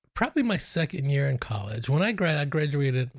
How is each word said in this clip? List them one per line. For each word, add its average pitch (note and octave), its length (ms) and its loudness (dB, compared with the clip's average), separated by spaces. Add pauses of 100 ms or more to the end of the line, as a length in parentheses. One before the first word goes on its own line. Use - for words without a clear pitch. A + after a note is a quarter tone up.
(140)
Probably C4 300 0
my A3 140 2
second C#3+ 520 -2
year C#3 200 2
in C3 100 0
college. A2 500 -6
When D3 120 4
I A3 120 2
gra-, E3 260 2
I C#3+ 60 0
graduated, C#3 720 0